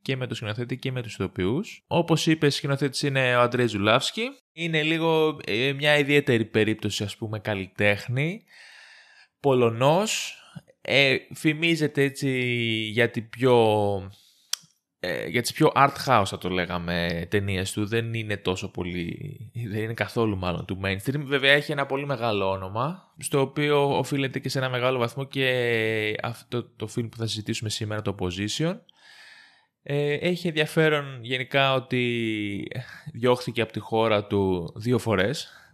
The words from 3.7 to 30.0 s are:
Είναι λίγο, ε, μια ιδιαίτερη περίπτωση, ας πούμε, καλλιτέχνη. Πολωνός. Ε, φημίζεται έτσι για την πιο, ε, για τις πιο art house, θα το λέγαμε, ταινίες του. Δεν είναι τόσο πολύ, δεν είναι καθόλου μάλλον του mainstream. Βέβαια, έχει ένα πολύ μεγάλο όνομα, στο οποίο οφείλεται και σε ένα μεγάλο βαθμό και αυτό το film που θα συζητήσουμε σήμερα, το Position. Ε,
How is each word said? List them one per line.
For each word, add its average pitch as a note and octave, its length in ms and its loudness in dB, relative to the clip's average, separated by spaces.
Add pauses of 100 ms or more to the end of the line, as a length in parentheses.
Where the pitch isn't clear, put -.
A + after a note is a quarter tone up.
Είναι D#3+ 300 -2
λίγο, D#3+ 540 2 (100)
ε, B2 260 0
μια D3 260 4
ιδιαίτερη C#3+ 460 4
περίπτωση, G#2+ 600 0
ας G2 120 -8
πούμε, G#2+ 220 -8
καλλιτέχνη. G#2 1040 -2 (960)
Πολωνός. C3+ 960 2 (480)
Ε, C3+ 320 4 (180)
φημίζεται D3+ 680 0
έτσι C#3 280 0 (640)
για A#2 180 4
την A2+ 180 -6
πιο, B2 280 4 (1400)
ε, C#2 260 -4
για A#2 160 -2
τις - 100 -4
πιο - 220 4
art C#3 200 4 (120)
house, A#2+ 200 6
θα F#2+ 120 -8
το F2+ 100 -4
λέγαμε, F2 840 -2
ταινίες G2 420 -2
του. G#2+ 140 -2
Δεν A#2 280 -4
είναι G#2+ 220 -4
τόσο F#2 340 -4
πολύ, F2+ 680 -6 (320)
δεν G#2+ 120 -4
είναι A2 120 -6
καθόλου G#2+ 420 -2
μάλλον F2+ 280 -4
του F#2+ 200 -8
mainstream. G2 400 -2
Βέβαια, C#3 280 2
έχει D3 200 0
ένα C#3 140 -4
πολύ C#3 200 -6
μεγάλο A2+ 440 -2
όνομα, G2+ 680 -6
στο D3 220 -2
οποίο C#3+ 580 0
οφείλεται C3+ 400 -2
και C3 100 -6
σε C3+ 100 -2
ένα C3 100 -2
μεγάλο B2+ 300 0
βαθμό A#2+ 260 -2
και A#2 1000 0
αυτό A#2 420 -6 (120)
το G#2+ 200 -8
film A#2 140 -4
που - 60 -20
θα A2+ 100 -4
συζητήσουμε G#2+ 440 -4
σήμερα, G#2+ 320 -6
το G2+ 180 -2
Position. G2+ 540 -2 (1080)
Ε, D3 300 -2